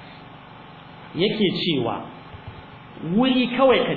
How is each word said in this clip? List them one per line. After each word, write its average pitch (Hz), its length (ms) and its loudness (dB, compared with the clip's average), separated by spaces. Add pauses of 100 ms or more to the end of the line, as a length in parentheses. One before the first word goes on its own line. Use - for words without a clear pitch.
(1120)
Yake 214 340 2 (140)
cewa 117 400 -2 (1120)
wuri 254 400 4
kawai 254 320 4
ka 160 120 -2